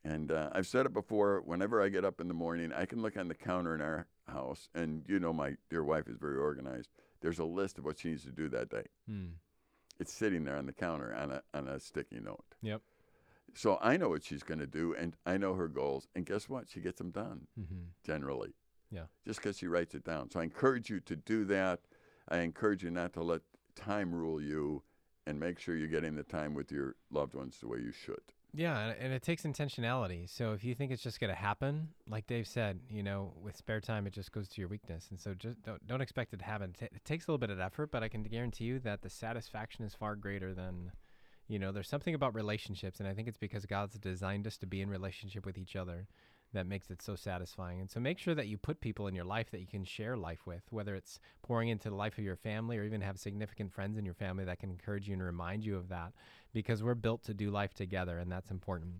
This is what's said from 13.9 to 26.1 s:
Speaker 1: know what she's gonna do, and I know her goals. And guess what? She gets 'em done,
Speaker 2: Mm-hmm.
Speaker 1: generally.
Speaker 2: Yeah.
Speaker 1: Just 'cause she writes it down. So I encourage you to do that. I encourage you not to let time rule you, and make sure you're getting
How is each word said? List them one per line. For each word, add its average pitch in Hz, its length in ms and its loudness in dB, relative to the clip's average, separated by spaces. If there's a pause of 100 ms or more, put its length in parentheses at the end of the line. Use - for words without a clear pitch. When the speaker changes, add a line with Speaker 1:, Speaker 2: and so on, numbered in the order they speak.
Speaker 1:
know 165 120 4
what 78 140 2
she's 73 200 -6
gonna 78 240 -2
do, 80 260 2
and 85 320 -2
I 92 120 4
know 95 180 4
her 87 120 2
goals. 67 460 2
And 87 140 -2
guess 101 200 -2
what? 127 220 -6
She - 100 -8
gets 90 220 -2
'em 90 80 -2
done, 92 380 -6 (120)
Speaker 2:
Mm-hmm. 87 260 -4 (180)
Speaker 1:
generally. 69 500 0 (380)
Speaker 2:
Yeah. 85 140 -6 (200)
Speaker 1:
Just 113 160 -4
'cause 101 160 0
she - 100 -4
writes 85 280 4
it - 80 -6
down. 76 260 -2
So 87 100 -2
I 82 40 2
encourage 120 480 4
you 107 100 0
to - 140 -4
do 110 300 2
that. 95 340 6 (500)
I 85 100 4
encourage 90 440 4
you 85 80 0
not 87 220 0
to 85 100 -2
let 82 180 4 (340)
time 98 380 0
rule 80 280 2
you, 73 420 0 (420)
and 73 140 -2
make 85 200 0
sure 85 160 0
you're 80 120 0
getting 78 280 2